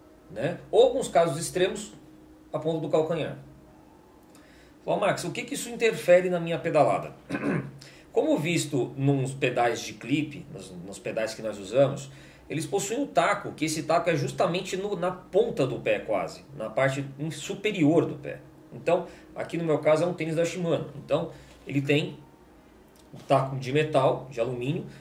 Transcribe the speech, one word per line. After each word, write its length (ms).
né? 300
Ou 140
alguns 240
casos 320
extremos, 540
a 80
ponta 220
do 80
calcanhar. 480
Fala, 140
"Max, 260
o 80
que 120
que 100
isso 160
interfere 600
na 100
minha 200
pedalada?" 540
<clears throat> 840
Como 260
visto 600
nos 360
pedais 480
de 120
clipe, 600
nos, 180
nos 280
pedais 340
que 80
nós 160
usamos, 520
eles 160
possuem 340
um 80
taco, 460
que 120
esse 180
taco 260
é 60
justamente 640
no, 180
na 160
ponta 540
do 140
pé 200
quase, 460
na 140
parte 360
in-, 140
superior 720
do 100
pé. 240
Então, 360
aqui 220
no 60
meu 160
caso 240
é 40
um 60
tênis 220
da 100
Shimano. 500
Então, 360
ele 160
tem 360
um 40
taco 380
de 160
metal, 580
de 100
alumínio, 460